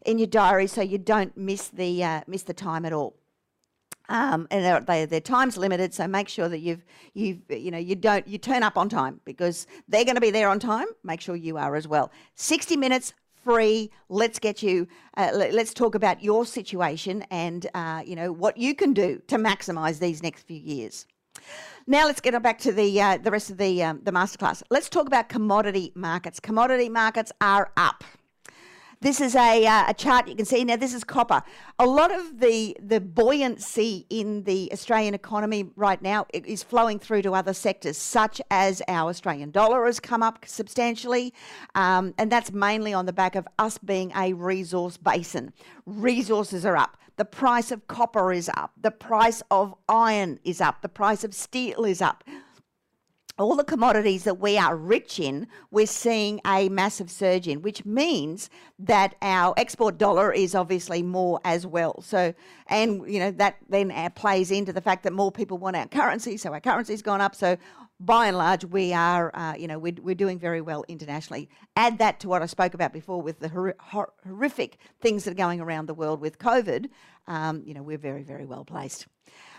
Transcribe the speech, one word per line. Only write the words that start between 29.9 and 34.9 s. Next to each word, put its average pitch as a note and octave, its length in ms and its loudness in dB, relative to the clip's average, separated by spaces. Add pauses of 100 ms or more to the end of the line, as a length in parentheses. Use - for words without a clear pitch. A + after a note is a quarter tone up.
chart B3 320 4
you D#3+ 80 -12
can G#3+ 120 -2
see. B3+ 180 2
Now, A#3 120 2
this B3+ 180 -4
is A3+ 100 -10
copper. A#3+ 380 2 (360)
A B3 80 6
lot D4 240 6
of E4 300 -6
the, A3+ 400 2
the G#3+ 180 0
buoyancy A3 1080 0
in G#3 360 -4
the F#3+ 280 -2
Australian G#3+ 400 0